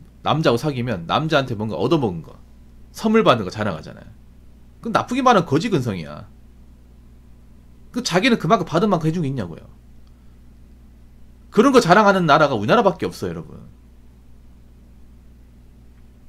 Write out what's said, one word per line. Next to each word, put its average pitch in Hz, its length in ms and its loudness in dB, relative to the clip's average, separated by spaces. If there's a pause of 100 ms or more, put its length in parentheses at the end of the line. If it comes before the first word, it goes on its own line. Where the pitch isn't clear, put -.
(220)
남자하고 135 340 0
사귀면 120 500 -6
남자한테 131 480 -2
뭔가 104 220 -8
얻어먹은 98 460 -2
거, - 140 -20 (560)
선물 220 320 2
받는 123 200 2
거 90 60 -8
자랑하잖아요. 92 540 -8 (720)
그건 226 140 -10
나쁘게 247 300 -2
말하면 226 240 4
거지 170 240 -2
근성이야. 92 580 -6 (1600)
그 240 100 -6
자기는 214 360 2
그만큼 185 280 0
받은 180 240 0
만큼 160 180 0
해준 170 140 -2
게 143 60 -4
있냐고요. 131 320 -8 (1900)
그런 254 220 4
거 254 80 8
자랑하는 190 460 4
나라가 143 280 4
우리나라밖에 170 520 0
없어요, 90 240 -6
여러분. 73 300 -14 (2750)